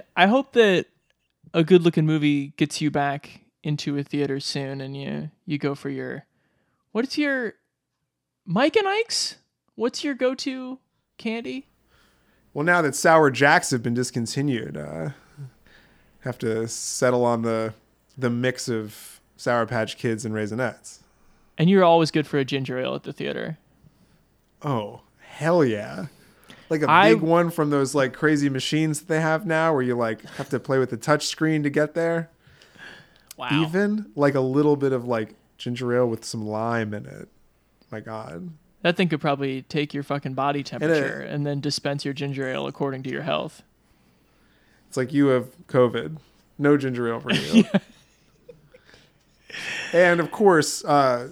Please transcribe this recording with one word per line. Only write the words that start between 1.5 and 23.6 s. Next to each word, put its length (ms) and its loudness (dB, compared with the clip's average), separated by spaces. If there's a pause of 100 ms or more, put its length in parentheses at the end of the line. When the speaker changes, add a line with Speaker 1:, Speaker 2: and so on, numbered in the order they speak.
Speaker 1:
a 120 4
good-looking 400 6
movie 500 0
gets 240 -2
you 100 0
back 520 -4 (200)
into 360 -6
a 60 -4
theater 360 -4
soon 400 -8
and 160 -12
you, 360 -8 (140)
you 120 -4
go 180 -4
for 140 -10
your, 360 -10 (680)
what's 240 -4
your, 380 -2 (880)
Mike 320 2
and 100 0
Ike's? 480 -4 (400)
What's 260 -4
your 120 -4
go-to 680 -4 (380)
candy? 500 -8 (840)
Speaker 2:
Well, 100 -4
now 200 4
that 120 0
Sour 360 6
Jacks 400 4
have 120 0
been 100 -2
discontinued, 840 -4
uh, 320 -8 (1120)
have 180 -8
to 300 -2
settle 560 0
on 160 2
the, 320 -2 (440)
the 120 0
mix 400 -2
of 500 -8 (160)
Sour 300 0
Patch 320 -4
Kids 260 -4
and 100 -6
Raisinets. 680 -6 (580)
Speaker 1:
And 120 4
you're 140 6
always 280 6
good 160 0
for 100 -2
a 80 0
ginger 340 -4
ale 160 -4
at 80 -10
the 80 -12
theater. 460 -8 (1040)